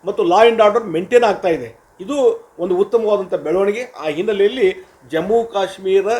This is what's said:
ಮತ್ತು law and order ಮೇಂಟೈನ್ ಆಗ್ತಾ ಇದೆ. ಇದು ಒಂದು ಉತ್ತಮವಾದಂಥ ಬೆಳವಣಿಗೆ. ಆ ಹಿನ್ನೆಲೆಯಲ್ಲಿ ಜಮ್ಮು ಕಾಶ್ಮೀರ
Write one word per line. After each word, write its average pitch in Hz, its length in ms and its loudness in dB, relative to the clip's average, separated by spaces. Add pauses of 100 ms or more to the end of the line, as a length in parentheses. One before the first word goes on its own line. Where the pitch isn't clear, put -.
ಮತ್ತು 202 200 -2
law 208 260 6
and 220 180 4
order 220 160 0
ಮೇಂಟೈನ್ 185 400 2
ಆಗ್ತಾ 196 240 0
ಇದೆ. 127 320 -4 (200)
ಇದು 254 480 -2 (100)
ಒಂದು 180 180 -2
ಉತ್ತಮವಾದಂಥ 202 580 0
ಬೆಳವಣಿಗೆ. 190 480 -2
ಆ 156 240 -12
ಹಿನ್ನೆಲೆಯಲ್ಲಿ 202 800 -2 (220)
ಜಮ್ಮು 196 340 0
ಕಾಶ್ಮೀರ 190 640 -2 (140)